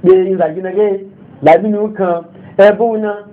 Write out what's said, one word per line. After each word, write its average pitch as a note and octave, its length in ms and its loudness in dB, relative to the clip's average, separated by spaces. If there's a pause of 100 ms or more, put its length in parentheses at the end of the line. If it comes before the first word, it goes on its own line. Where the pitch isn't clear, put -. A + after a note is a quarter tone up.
Pé F3+ 120 4
ń F#3 220 0
zàgí E3 240 -4
náà F#3 120 -8
gẹ́ G3 260 -2 (420)
la D#3 160 4
mí G#3 120 -2
ni G#3 80 -2
ń G#3 160 -4
kan F3 300 -4 (340)
ẹ G3+ 140 6
bú A3 260 -2
náà. G#3 180 -6 (180)